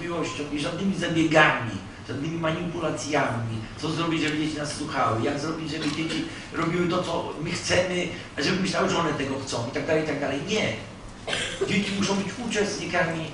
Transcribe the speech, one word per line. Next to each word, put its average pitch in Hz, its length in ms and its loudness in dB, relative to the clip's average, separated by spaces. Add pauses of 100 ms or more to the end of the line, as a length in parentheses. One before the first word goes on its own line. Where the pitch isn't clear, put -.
miłością 165 420 -2 (100)
i 147 80 -2
żadnymi 175 360 0
zabiegami, 151 760 6 (380)
żadnymi 151 300 -4
manipulacjami, 143 1200 0 (200)
co 156 120 -2
zrobić, 160 320 0
żeby 151 160 2
dzieci 147 200 0
nas 147 180 -4
słuchały, 120 460 0
jak 143 160 2
zrobić, 156 320 -4
żeby 151 200 -2
dzieci 160 340 -2 (280)
robiły 170 360 2
to, - 140 2
co - 400 -2
my 160 80 -2
chcemy, 180 580 2 (300)
żeby 185 220 2
myślały, 175 300 2
że 170 80 2
one 156 140 2
tego 131 220 0 (120)
chcą 117 220 -2
i - 60 -6
tak 139 120 -2
dalej, 156 180 4
i - 20 0
tak 139 140 -2
dalej. 139 280 0
Nie. 214 240 2 (960)
Dzieci 196 300 2
muszą 196 160 2
być 190 140 0 (200)
uczestnikami 170 720 0 (140)